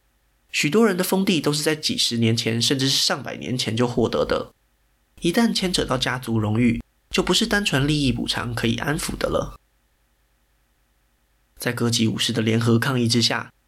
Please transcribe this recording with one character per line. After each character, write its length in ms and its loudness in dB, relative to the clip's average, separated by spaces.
许 180 0
多 160 4
人 120 2
的 60 -2
封 200 0
地 160 2
都 140 0
是 100 -2
在 120 2
几 220 -4
十 200 -2
年 180 4
前， 260 -2
甚 160 0
至 120 0
是 80 0
上 260 0
百 140 -10
年 200 -4
前 200 -4
就 100 2
获 220 2
得 160 0
的， 280 -4
一 100 0
旦 220 2
牵 180 -2
扯 140 0
到 120 -2
家 200 -2
族 220 -2
荣 200 0
誉， 220 2
就 120 0
不 120 0
是 120 2
单 180 0
纯 240 0
利 140 0
益 100 2
补 160 -4
偿 260 -6
可 140 -2
以 100 0
安 200 -4
抚 200 -6
的 120 -2
了。 280 -2
在 160 -4
各 160 0
级 180 2
武 100 0
士 140 -2
的 100 0
联 180 2
合 180 4
抗 220 0
议 80 2
之 140 2
下， 300 -2